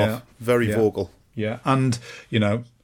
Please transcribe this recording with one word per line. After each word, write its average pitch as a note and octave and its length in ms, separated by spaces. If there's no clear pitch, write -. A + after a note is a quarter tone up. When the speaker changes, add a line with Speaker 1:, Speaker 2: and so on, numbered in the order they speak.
Speaker 1:
Yeah. A2+ 100
Speaker 2:
Very A#2+ 300
Speaker 1:
Yeah. G#2 80
Speaker 2:
vocal. G2+ 340
Speaker 1:
Yeah, A2 300
and, C3 340
you A#2 100
know, G#2+ 240